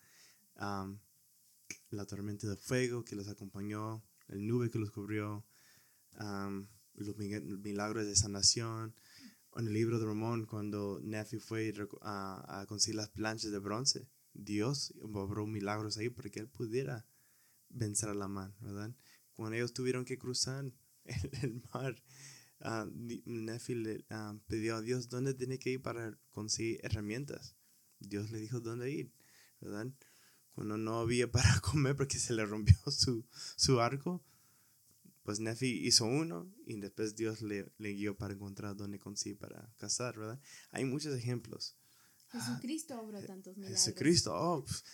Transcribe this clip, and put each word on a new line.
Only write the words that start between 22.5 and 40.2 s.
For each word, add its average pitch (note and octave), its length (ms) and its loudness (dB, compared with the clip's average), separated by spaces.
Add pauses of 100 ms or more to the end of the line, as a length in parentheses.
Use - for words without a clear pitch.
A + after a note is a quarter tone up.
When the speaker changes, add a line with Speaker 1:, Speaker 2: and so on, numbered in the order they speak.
Speaker 1:
ah, A2 320 -2
di-, A#2 320 -6
Nefi A#2 500 -4
le, A2 340 -2
ah, G#2+ 280 -6 (100)
pidió A2 300 0
a A2 40 -2
Dios A#2+ 280 0
dónde C3 240 0
tiene C3 260 -2
que C3 120 0
ir B2+ 100 0
para A2+ 360 -4 (120)
conseguir A2 540 -2
herramientas. A2 720 -2 (440)
Dios G#2 320 -4
le A2 80 -4
dijo A2+ 220 -4
dónde A#2+ 280 -4
ir, D3+ 240 -4 (460)
¿verdad? G#2 280 -4 (680)
Cuando G#2+ 240 -2
no A2 220 2
había A#2+ 300 4
<laughs> - 20 -10
para B2 280 8
comer C#3 380 4
porque C#3 220 2
se - 140 0
le A2 120 4
rompió G#2+ 300 10 (140)
su, A#2+ 360 2 (320)
su B2+ 240 8
arco, C#3 420 2 (1000)
pues G#2 160 -2
Nefi A2+ 460 2
hizo A#2 200 8
uno E3 460 0 (140)
y A2 140 -6
después G2+ 360 -2
Dios A2 260 0
le, G#2 360 -4
le G#2+ 120 -4
guió G2+ 280 -2
para G2+ 160 -4
encontrar G2 420 -6
dónde G2+ 220 -6
conseguir G2+ 400 -6
para G2+ 400 -12
cazar, A2 400 -2
¿verdad? A2 220 -6 (320)